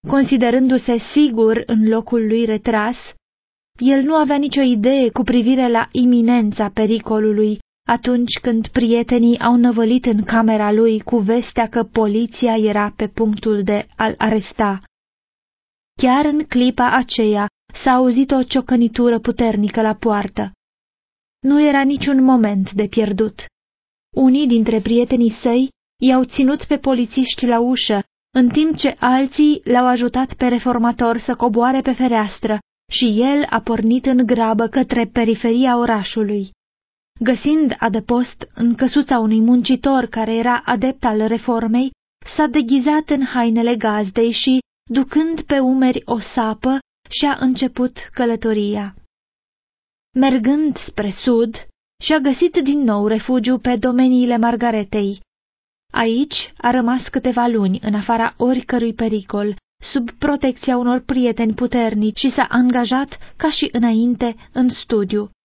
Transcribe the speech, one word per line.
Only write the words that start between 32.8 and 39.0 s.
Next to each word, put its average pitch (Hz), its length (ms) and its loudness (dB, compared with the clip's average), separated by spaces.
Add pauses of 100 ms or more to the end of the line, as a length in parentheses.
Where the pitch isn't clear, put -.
și 220 280 0
el 285 300 2
a 226 100 -2
pornit 226 460 0
în 254 200 2
grabă 226 400 0
către 240 400 -2
periferia 240 720 0
orașului. 208 720 -2 (720)
Găsind 269 580 0
adăpost 233 760 -4
în 240 200 0
căsuța 262 440 0